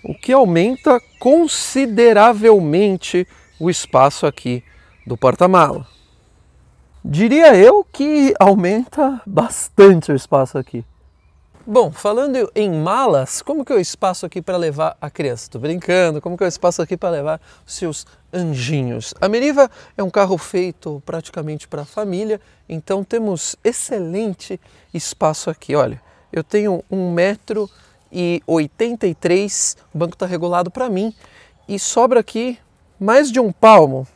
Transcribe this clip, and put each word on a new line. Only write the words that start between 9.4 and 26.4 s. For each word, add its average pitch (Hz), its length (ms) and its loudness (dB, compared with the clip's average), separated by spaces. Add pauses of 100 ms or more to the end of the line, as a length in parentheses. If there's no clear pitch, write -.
o 143 40 2
espaço 135 420 -2
aqui. 123 260 -10 (840)
Bom, 214 280 2
falando 247 600 -4
em 208 160 -2
malas, 165 720 -2
como 285 220 -6
que - 80 -8
é 254 60 0
o - 20 4
espaço 185 460 -6
aqui 175 160 -10
pra 185 160 -6
levar 160 420 -4
a 151 100 -12
criança? 127 400 -8
Tô - 80 -16
brincando, 165 640 -2
como 175 140 -10
que 180 80 -4
é - 20 0
o 180 40 -2
espaço 175 320 -2
aqui 165 160 -6
pra 190 120 -6
levar 156 300 -6 (260)
os - 100 -18
seus 160 300 -10 (280)
anjinhos? 131 880 -6
A 196 80 0
Meriva 269 420 0 (240)
é 202 80 -6
um 185 60 -6
carro 190 280 0
feito 170 680 -8
praticamente 156 600 -12
pra 147 200 -12
família, 208 560 -6 (260)
então 190 340 -6
temos 208 640 -6
excelente 196 960 -6 (340)
espaço - 560 -6
aqui. - 240 -8
Olha, 127 280 -2 (320)
eu 160 100 -6